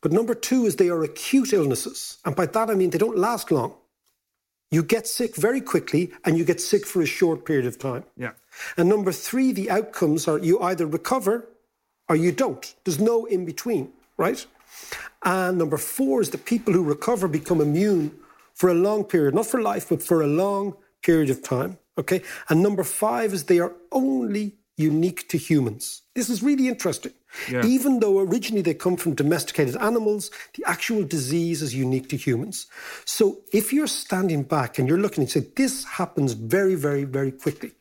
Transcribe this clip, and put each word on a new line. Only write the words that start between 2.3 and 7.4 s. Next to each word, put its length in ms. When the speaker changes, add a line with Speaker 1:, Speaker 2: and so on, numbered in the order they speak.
Speaker 1:
by 120
that, 220
I 60
mean 140
they 160
don't 120
last 340
long. 240
You 120
get 240
sick 280
very 260
quickly, 500
and 120
you 60
get 160
sick 260
for 160
a 40
short 400